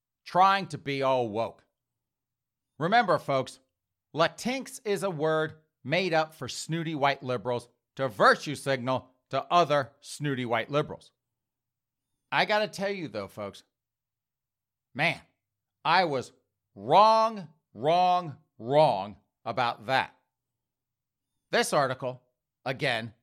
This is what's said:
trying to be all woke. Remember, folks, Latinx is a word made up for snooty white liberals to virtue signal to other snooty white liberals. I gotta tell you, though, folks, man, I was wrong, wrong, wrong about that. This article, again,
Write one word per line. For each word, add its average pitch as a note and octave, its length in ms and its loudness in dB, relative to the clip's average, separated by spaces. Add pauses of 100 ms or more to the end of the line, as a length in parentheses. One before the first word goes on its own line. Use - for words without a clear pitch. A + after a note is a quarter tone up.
(240)
trying G3 440 2
to D3+ 100 -10
be C#3 240 -6
all C3 260 2
woke. G#2+ 380 -6 (1120)
Remember, F3+ 380 2
folks, C3 420 -4 (560)
Latinx G#3 680 -4
is G3+ 160 -2
a G3 80 -4
word D#3 460 -2 (280)
made E3 300 0
up D#3 220 0
for C3 120 -10
snooty D#3+ 480 -6
white C#3 280 0
liberals B2 440 -4 (280)
to C3+ 120 -2
virtue D#3 480 2
signal B2+ 540 -4 (220)
to C3+ 200 -4
other D3 480 2
snooty C#3 460 -6
white A2+ 240 -2
liberals. D3 420 -4 (1200)
I D#3 140 2
gotta G#3+ 220 0
tell G3 240 -6
you, F#3 160 -8
though, G2+ 200 -8
folks, G2+ 360 -12 (1300)
man, C#3 260 0 (640)
I E3+ 200 4
was C#3 300 -4 (420)
wrong, G#3 720 4 (260)
wrong, E3+ 640 0 (220)
wrong A2+ 560 2 (300)
about A#2 400 -2
that. A#2 280 0 (1400)
This A3+ 220 2
article, C3 500 -2 (440)
again, A#2+ 580 -2